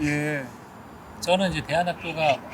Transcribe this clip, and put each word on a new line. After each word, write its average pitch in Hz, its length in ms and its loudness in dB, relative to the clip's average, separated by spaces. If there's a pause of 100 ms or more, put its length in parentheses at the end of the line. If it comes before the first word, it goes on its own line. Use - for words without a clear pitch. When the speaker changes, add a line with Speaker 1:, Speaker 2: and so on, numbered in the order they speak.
Speaker 1:
예. 147 440 2 (760)
Speaker 2:
저는 185 300 4
이제 156 100 0
대안학교가 160 760 2 (160)